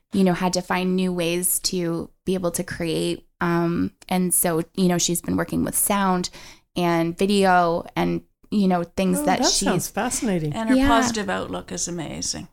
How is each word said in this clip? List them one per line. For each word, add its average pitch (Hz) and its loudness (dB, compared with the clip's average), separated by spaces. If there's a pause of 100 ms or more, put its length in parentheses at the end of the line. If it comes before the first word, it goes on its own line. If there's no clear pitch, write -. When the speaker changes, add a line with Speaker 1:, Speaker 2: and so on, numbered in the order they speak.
(140)
Speaker 1:
you 196 4
know, 180 4
had 180 0
to 180 -2
find 185 -2
new 185 0
ways 175 -2
to 170 -4 (160)
be 185 0
able 175 -2
to 185 -6
create. 170 -4 (140)
Um, 170 0 (140)
and 180 0
so, 170 0 (140)
you 185 4
know, 175 4
she's 170 0
been 180 -2
working 170 -2
with - -4
sound 190 0 (460)
and 170 0
video 185 4 (100)
and, 175 0 (300)
you 202 4
know, 180 2
things 180 0
Speaker 2:
Oh, 196 -2
Speaker 1:
that - 2
Speaker 2:
that 294 2
Speaker 1:
she's - 0
Speaker 2:
sounds 185 0
fascinating. 196 -2
Speaker 3:
And 226 -4
her 262 4
Speaker 1:
Yeah. 262 4
Speaker 3:
positive 233 2
outlook 180 -6
is 180 -6
amazing. 165 -8